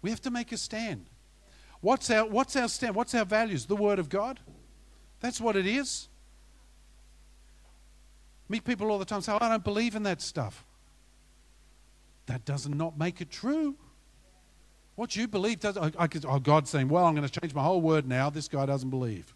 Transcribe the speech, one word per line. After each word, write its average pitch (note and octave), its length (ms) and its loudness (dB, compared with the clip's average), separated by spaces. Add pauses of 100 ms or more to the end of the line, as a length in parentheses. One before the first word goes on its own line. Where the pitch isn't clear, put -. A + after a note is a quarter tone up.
We F#3+ 80 -4
have A3+ 120 -6
to C4+ 80 -4
make A#3+ 220 -6
a A3+ 60 -6
stand. G#3+ 500 -8 (720)
What's B3 300 2
our, A3 160 6
what's A3+ 300 0
our A#3+ 120 2
stand? A3 280 -2
What's A#3+ 180 -2
our A3+ 100 4
values? G3 420 0
The G3 100 0
Word G3+ 240 2
of D#3 80 -4
God. G#3+ 320 -4 (800)
That's A#3+ 200 -6
what A3 160 2
it F#3+ 80 2
is. B3+ 440 -2 (2500)
Meet A3 160 -4
people G#3+ 260 -2
all G#3 80 2
the F#3+ 60 -4
time G3+ 180 -4
say, G#3+ 100 -4
"Oh, G#3 80 2
I A#3 80 2
don't A3 160 0
believe G#3 300 -2
in G#3+ 80 -4
that F#3+ 180 -2
stuff." - 460 -8 (1600)
That B2 180 -6
does C#3+ 240 -4
not D3+ 300 -2
make F3 220 -2
it E3 100 -10
true. C#4+ 460 -2 (1200)
What A3+ 180 -6
you A3+ 140 -2
believe G#3 320 0
does, G3+ 160 -2
I, D#3 200 0
I E3+ 120 2
could, C#3+ 180 -6
oh, C3+ 140 2
God's D3 280 6
saying, C3+ 200 0
"Well, F3 180 6
I'm D#3+ 80 6
gonna D3 140 0
change D3 260 -6
my C#3+ 80 0
whole F3 180 4
word D#3 280 4
now. C3 200 2
This D3 200 -6
guy C#3 180 0
doesn't C3+ 240 -2
believe." A#2 460 -4